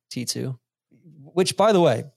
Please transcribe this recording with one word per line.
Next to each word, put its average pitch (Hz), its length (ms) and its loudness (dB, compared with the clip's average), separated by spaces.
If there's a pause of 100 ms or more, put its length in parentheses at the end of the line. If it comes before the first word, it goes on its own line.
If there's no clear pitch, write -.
(100)
T 123 160 -8
two, 127 320 -8 (640)
which, 170 340 -4
by 214 160 4
the 185 80 4
way, 131 240 2 (120)